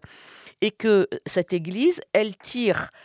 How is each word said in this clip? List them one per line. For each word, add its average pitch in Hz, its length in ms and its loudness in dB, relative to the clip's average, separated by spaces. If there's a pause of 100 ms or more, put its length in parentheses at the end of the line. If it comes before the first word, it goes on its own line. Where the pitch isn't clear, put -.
(600)
et 214 100 0
que 208 360 2 (200)
cette - 260 0
église, 185 480 0 (120)
elle 214 220 0
tire - 540 -2 (160)